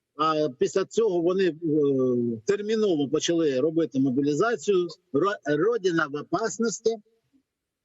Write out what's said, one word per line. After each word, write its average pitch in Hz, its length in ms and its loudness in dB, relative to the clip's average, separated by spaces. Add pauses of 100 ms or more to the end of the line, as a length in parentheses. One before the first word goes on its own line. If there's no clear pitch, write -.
(160)
А 151 340 0 (100)
після 190 260 0
цього 196 360 0
вони, 185 260 2
е, 151 80 -2 (920)
терміново 202 640 0
почали 156 500 0
робити 160 400 0
мобілізацію, 165 880 0 (260)
ро-, 151 440 0
«Родина 180 500 0
в 139 80 -8
опасності», 208 760 -2 (920)